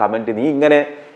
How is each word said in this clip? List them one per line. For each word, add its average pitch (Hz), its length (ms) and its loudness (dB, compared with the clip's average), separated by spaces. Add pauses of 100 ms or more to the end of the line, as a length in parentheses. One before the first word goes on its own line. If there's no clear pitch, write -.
കമന്റ്, 110 360 -2
"നീ 113 60 -4
ഇങ്ങനെ, 147 440 2 (300)